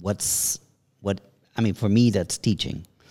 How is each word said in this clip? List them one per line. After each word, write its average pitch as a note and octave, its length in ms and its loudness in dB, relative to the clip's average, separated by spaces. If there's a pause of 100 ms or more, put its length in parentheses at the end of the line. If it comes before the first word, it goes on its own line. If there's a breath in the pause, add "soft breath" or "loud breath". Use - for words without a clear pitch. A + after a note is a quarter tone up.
what's, - 560 -4 (420)
what, G2 200 -2 (360)
I - 60 -2
mean, G#2 120 2
for A2 140 -2
me, A#2 220 6
that's F#2+ 260 -2
teaching. E2 500 -2 (240 loud breath)